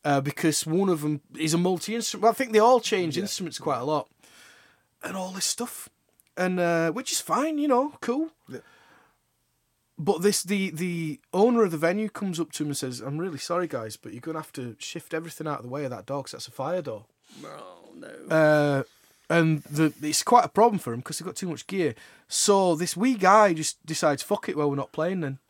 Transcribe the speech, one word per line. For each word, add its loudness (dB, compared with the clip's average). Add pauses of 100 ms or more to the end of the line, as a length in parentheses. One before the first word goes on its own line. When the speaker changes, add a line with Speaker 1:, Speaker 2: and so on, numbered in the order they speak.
Speaker 1:
Uh, 2
because -2
one 2
of 0
them -4 (160)
is 0
a 4
multi-instrument. 0
I 0
think -4
they 6
all 8
change 0
Speaker 2:
Yeah. -2
Speaker 1:
instruments -6
quite -2
a -4
lot. -2 (960)
And -10
all -6
this -4
stuff. -6 (480)
And, 0
uh, 2
which -6
is -2
fine, 0
you 0
know, 2
cool. -2 (180)
Speaker 2:
Yeah. -12 (1400)
Speaker 1:
But 0
this, 2
the, -2
the -4 (120)
owner 4
of 2
the -4
venue 0
comes -6
up -4
to -6
him -4
and -4
says, -6
"I'm -8
really -6
sorry, -2
guys, -8
but -16
you're -14
gonna -8
have -16
to -10
shift -12
everything -8
out -4
of -8
the -8
way -4
of -4
that -10
door, -4
'cause -14
that's -12
a -16
fire -4
door." -8 (400)
Speaker 3:
Oh, -18
no. -16 (200)
Speaker 1:
Uh, 4 (480)
and 4
the, 0
it's -2
quite 8
a -4
problem 4
for -6
him -6
'cause -10
they've -10
got -10
too -6
much -8
gear. 0 (320)
So 4
this -4
wee 2
guy 6
just -6
decides, 0
"Fuck -2
it, -4
well, 0
we're 0
not -6
playing -2
then." -6 (100)